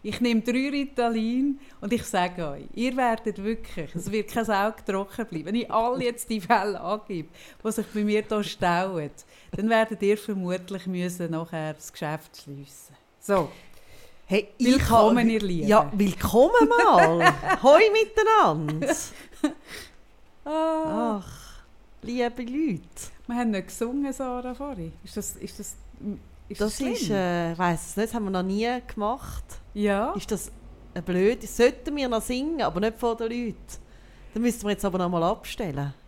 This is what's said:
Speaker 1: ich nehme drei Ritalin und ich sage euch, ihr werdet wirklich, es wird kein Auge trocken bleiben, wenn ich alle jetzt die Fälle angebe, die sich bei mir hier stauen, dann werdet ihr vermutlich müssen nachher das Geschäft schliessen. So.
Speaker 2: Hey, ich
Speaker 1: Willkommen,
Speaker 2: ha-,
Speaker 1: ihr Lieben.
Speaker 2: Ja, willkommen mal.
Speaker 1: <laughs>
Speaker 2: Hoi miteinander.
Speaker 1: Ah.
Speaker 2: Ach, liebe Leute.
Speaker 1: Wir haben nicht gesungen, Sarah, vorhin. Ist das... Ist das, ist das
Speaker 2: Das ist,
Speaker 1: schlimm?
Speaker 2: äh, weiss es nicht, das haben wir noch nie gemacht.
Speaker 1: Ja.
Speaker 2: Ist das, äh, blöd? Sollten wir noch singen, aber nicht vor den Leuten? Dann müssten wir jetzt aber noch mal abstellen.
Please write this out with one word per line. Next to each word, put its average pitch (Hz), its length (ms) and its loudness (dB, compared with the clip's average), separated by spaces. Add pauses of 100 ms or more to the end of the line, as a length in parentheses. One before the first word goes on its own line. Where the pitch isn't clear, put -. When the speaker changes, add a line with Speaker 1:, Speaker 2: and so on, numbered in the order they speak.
Speaker 1:
ich 208 180 -8
nehme 233 220 2
drei 254 280 0
Ritalin 254 880 -2 (220)
und 202 120 -4
ich 233 120 -2
sage 180 460 -2
euch, 143 140 -12 (100)
ihr 254 220 -2
werdet 226 460 -2
wirklich, 202 520 -8
es 175 160 -6
wird 208 200 -4
kein 226 200 -2
Auge 208 360 -2
trocken 196 400 -6
bleiben, 160 200 -8
wenn 202 100 -4
ich 240 140 -4
alle 247 340 0
jetzt 240 260 -4
die 220 100 -2
Fälle 196 400 0
angebe, 185 480 -6 (360)
die 220 80 -2
sich 208 220 -4
bei 208 100 0
mir 208 220 2
hier 214 180 -2
stauen, 175 680 -2 (460)
dann 208 120 -2
werdet 220 340 2
ihr 202 140 4
vermutlich 185 720 -6
müssen 180 440 -4
nachher 160 440 -6
das - 180 -18
Geschäft 156 520 -8
schliessen. - 500 -18 (260)
So. 180 280 0 (760)
Speaker 2:
Hey, 208 200 2 (120)
ich 247 80 2
Speaker 1:
Willkommen, 233 600 6
Speaker 2:
ha-, 226 60 4
Speaker 1:
ihr 214 80 0
Lieben. 180 260 -2
Speaker 2:
Ja, 208 260 6
willkommen 254 760 6
mal. 339 680 6 (120)
Speaker 1:
<laughs> - 180 0
Speaker 2:
Hoi 302 180 10 (100)
miteinander. 285 1000 2 (1500)
Speaker 1:
Ah. 311 760 -2
Speaker 2:
Ach, - 420 -18 (400)
liebe 240 400 -2
Leute. 254 400 -2 (440)
Speaker 1:
Wir 240 100 -4
haben 233 140 0
nicht 190 180 -2
gesungen, 269 440 -4
Sarah, 254 420 -8
vorhin. 226 380 -10 (120)
Ist - 120 -14
das... - 200 -8
Ist - 220 -14
das, - 160 -14 (760)
ist 202 120 -12
das 214 180 -2
Speaker 2:
Das - 20 -8
ist, 269 260 -2
Speaker 1:
schlimm? 202 100 0
Speaker 2:
äh, 175 420 0
weiss 175 300 0
es - 80 -8
nicht, 220 120 -2
das 226 60 -8
haben 220 100 -4
wir 190 60 -4
noch 185 120 0
nie 202 260 -2 (240)
gemacht. 214 520 -6 (300)
Speaker 1:
Ja. 208 380 0
Speaker 2:
Ist - 180 -6
das, - 200 -4 (440)
äh, 175 80 -6
blöd? 185 400 2
Sollten 254 540 2
wir 262 120 -2
noch 226 140 -2
singen, 269 400 -2
aber 175 180 0
nicht 220 180 0
vor 233 180 -2
den 226 140 -4
Leuten? 240 260 -6 (800)
Dann 220 80 -2
müssten 233 200 0
wir 208 80 -2
jetzt 202 140 -2
aber 185 140 0
noch 180 100 0
mal 170 140 0
abstellen. 143 720 -4 (160)